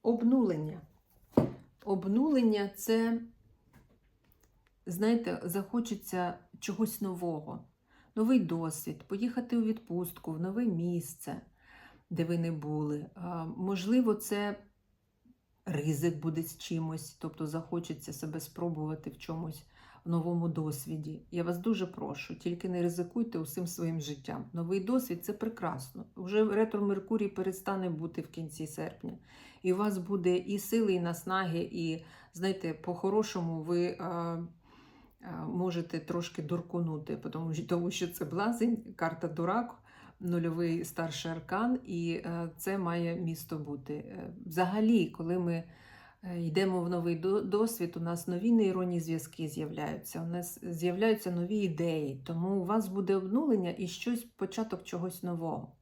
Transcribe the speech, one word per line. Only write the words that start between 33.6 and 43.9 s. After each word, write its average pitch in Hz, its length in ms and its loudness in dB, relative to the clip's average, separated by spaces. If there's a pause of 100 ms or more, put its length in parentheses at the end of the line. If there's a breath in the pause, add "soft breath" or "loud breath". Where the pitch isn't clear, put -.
ви, 175 380 2
а, 170 380 -2 (840 loud breath)
а, 165 260 -8
можете 170 540 -2
трошки 170 420 -4
дуркунути, 156 760 -2
тому 156 380 -4
що, 156 120 -4
тому 175 240 2
що 180 180 -2
це - 160 -4
блазень, 220 720 0
карта 165 320 -2
дурак, 180 540 -2 (380 loud breath)
нульовий 170 640 2
старший 165 480 -4
аркан, 214 540 0
і, 170 240 0
е, 170 460 -2
це 196 220 -2
має 170 380 0
місто 165 420 -4
бути. 147 360 -6